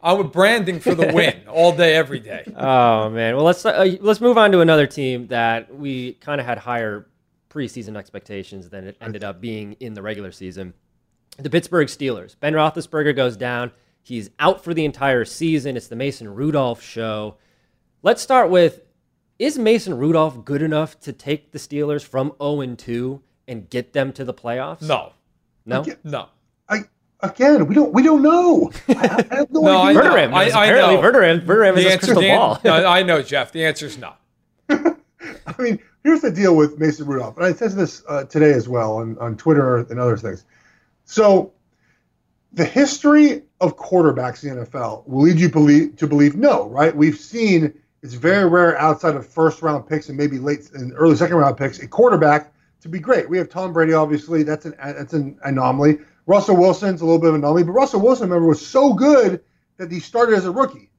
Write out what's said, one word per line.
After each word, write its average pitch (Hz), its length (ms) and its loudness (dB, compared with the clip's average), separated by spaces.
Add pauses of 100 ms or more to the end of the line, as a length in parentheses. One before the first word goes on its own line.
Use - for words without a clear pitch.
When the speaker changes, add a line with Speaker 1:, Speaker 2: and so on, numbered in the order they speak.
Speaker 1:
I'm 175 160 2
with 185 140 -6
branding 190 480 0
for 190 140 -2
the 165 200 0
win 170 300 0
Speaker 2:
<laughs> - 40 -20
Speaker 1:
all 165 260 2
day, 160 200 2
every 139 240 -2
day. 104 260 -16 (100)
Speaker 2:
Oh, 120 540 2
man. 113 280 -2
Well, 147 80 0
let's, 175 200 0
uh, 190 360 0
let's 214 200 -2
move 240 160 2
on 214 160 4
to 185 80 4
another 160 260 4
team 127 420 -8
that 117 460 -4
we 131 400 -10
kinda 143 300 -8
had 120 140 -8
higher 110 480 -8 (420)
preseason 113 480 -12
expectations 98 720 -16
than 95 180 -18
it 98 140 -20
ended 107 240 -14
up 95 160 -14
being 107 400 -12
in 117 140 -16
the 101 80 -16
regular 101 300 -12
season. 92 420 -16 (640)
The 135 100 -12
Pittsburgh 160 400 0
Steelers. 120 520 -10
Ben 151 120 -4
Roethlisberger 151 640 -2
goes 123 220 -2
down. 123 320 -8 (320)
He's 110 260 -12 (100)
out 185 240 0
for 170 120 -8
the 160 100 -2
entire 135 400 -2
season. 143 520 -4
It's 117 100 -12
the 117 100 -16
Mason 120 380 -10
Rudolph 135 480 -4
show. 107 540 -10 (680)
Let's 233 180 -4
start 247 300 0
with, 175 320 2 (560)
is 294 180 -4
Mason 220 400 -2
Rudolph 151 480 -2
good 143 180 -6
enough 156 380 -4
to 143 120 -14
take 151 400 -10
the 147 80 -16
Steelers 147 440 -6
from 135 360 -6
oh 143 200 -4
and 123 180 -10
two 127 440 -8 (240)
and 113 240 -16
get - 220 -8
them 139 220 -4
to 135 100 -14
the 127 100 -10
playoffs? 131 480 -10
Speaker 1:
No. 151 300 -6 (520)
Speaker 2:
No? 127 180 -4
Speaker 3:
Again, - 200 -12
Speaker 1:
No. 139 240 -10 (420)
Speaker 3:
I, 208 120 -4 (400)
again, 247 460 2
we 196 80 -2
don't, 294 180 4
we 247 100 4
don't 302 200 4
know. 339 480 4 (180)
I, 240 420 0
I 247 60 -6
have 294 160 -2
no 311 80 -2
Speaker 1:
<laughs> - 20 2
No, 294 180 6
I 294 100 4
Speaker 3:
idea. 294 120 6
Speaker 1:
know. - 80 4
Speaker 2:
Verderame 151 240 2
Speaker 1:
I, 185 100 4
Speaker 2:
knows. - 100 2
Speaker 1:
I 208 120 4
Speaker 2:
Apparently, 214 300 6
Speaker 1:
know. - 60 2
Speaker 2:
Verderame, 175 440 4
Verderame 196 280 4
Speaker 1:
The 180 60 4
Speaker 2:
is 180 60 4
a 190 60 4
Speaker 1:
answer, 185 140 2
Speaker 2:
crystal 208 160 4
Speaker 1:
the 190 80 4
an-, - 80 4
Speaker 2:
ball. 107 220 0
<laughs> - 40 -2
Speaker 1:
no, 170 220 2
I 180 180 4
know, 165 180 0
Jeff. 131 300 -6
The 165 120 -4
answer's 151 320 -6
no. 123 180 -18 (260)
Speaker 3:
<laughs> - 300 -16
I - 880 -6
mean, 233 200 -2 (240)
here's 302 200 2
the 247 100 -4
deal 180 240 2
with 151 220 0
Mason 151 280 -4
Rudolph, 127 300 -8
and 170 100 -2
I 180 60 0
said 220 200 -6
this, 190 360 -6
uh, 143 160 -6
today 151 280 2
as 120 160 -2
well 113 280 -4
on, 113 220 -8
on 117 180 -8
Twitter 135 420 2
and 120 220 -8
other 120 160 0
things. 98 280 -12 (600)
So 202 480 2 (1000)
the 170 120 -2
history 294 800 0 (180)
of 185 160 -2
quarterbacks 127 640 0
in 143 80 -12
the 127 60 -12
N 120 60 -10
F - 120 -16
L 113 320 -10
will 131 160 0
lead 165 160 6
you 170 100 2
believe, 151 480 4
to 156 100 -2
believe 143 300 4
no, 214 320 2
right? 147 260 0
We've 151 240 2
seen 185 540 0 (300)
it's 123 120 -16
very 180 340 0
rare 170 300 4
outside 151 380 0
of 123 100 -12
first 160 360 -2
round 151 260 -4
picks 151 200 -6
and 135 80 -12
maybe 143 220 -4
late 139 340 -6
and 123 220 -12
early 156 220 4
second 170 200 0
round 139 200 2
picks, 135 240 -6
a 127 80 -16
quarterback 156 640 2 (280)
to - 80 -20
be 175 120 -10
great. 185 280 0
We 175 100 -2
have 170 100 -4
Tom 180 240 -10
Brady, 160 200 2
obviously. 156 520 0
That's 151 220 -6
an, 151 120 -14
that's 139 360 -12
an 143 300 -6
anomaly. 139 540 2 (280)
Russell 196 300 4
Wilson's 185 440 2
a 170 40 -4
little 165 140 4
bit 165 120 4
of 160 60 2
an 151 40 -2
anomaly, 156 240 2
but 170 80 -2
Russell 247 280 0
Wilson, 226 280 2
remember, 170 200 0
was 151 160 0
so 269 280 2
good 220 500 2 (360)
that 180 120 -14
he 175 80 -10
started 226 380 0
as 180 80 -2
a 185 60 -4
rookie, 254 480 -4